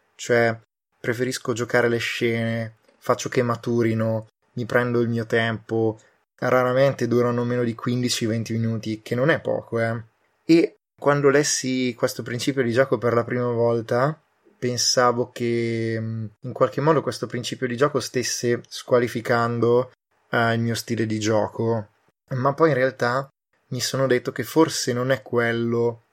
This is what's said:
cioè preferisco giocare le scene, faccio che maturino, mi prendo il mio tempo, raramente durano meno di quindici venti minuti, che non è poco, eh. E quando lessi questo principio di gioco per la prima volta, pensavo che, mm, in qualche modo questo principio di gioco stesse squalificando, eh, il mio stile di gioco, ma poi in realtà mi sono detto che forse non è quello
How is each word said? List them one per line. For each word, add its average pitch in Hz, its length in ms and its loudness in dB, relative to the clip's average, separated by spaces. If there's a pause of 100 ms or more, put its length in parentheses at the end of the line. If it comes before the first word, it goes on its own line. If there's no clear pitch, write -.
(160)
cioè 117 420 2 (400)
preferisco 127 540 -2
giocare 120 360 2
le 117 100 0
scene, 113 800 -4 (200)
faccio - 300 -2
che 131 140 0
maturino, 113 840 0 (280)
mi 123 100 -6
prendo 120 380 0
il 117 60 0
mio 117 180 -2
tempo, 113 760 -2 (380)
raramente 127 680 2
durano 120 380 2
meno 123 180 0
di 117 140 -2
quindici 123 500 -2
venti 113 280 -2
minuti, 113 480 -2
che - 120 -6
non 131 160 2
è 131 100 0
poco, - 380 -4
eh. 113 240 -2 (420)
E - 340 4 (200)
quando 143 300 2
lessi 131 680 2
questo 123 300 -4
principio 123 400 -2
di 117 80 0
gioco 127 260 2
per 117 160 0
la 117 80 4
prima 123 300 -2
volta, 117 680 0 (380)
pensavo 123 720 0
che, 117 720 -2
mm, 113 260 -6 (140)
in 123 120 -10
qualche 127 280 0
modo 147 220 2
questo 117 260 -6
principio 123 400 -6
di 120 80 -6
gioco 139 240 2
stesse 120 680 -4
squalificando, 120 1300 0 (380)
eh, 117 240 2
il 113 60 0
mio 117 140 0
stile 113 320 -4
di 110 140 -4
gioco, 107 680 0 (380)
ma 139 260 -2
poi 160 160 4
in 143 40 2
realtà 127 580 0 (360)
mi 123 120 -6
sono 131 280 0
detto 123 240 2
che 127 100 -6
forse 147 500 2
non 127 200 0
è 127 100 -2
quello 117 920 0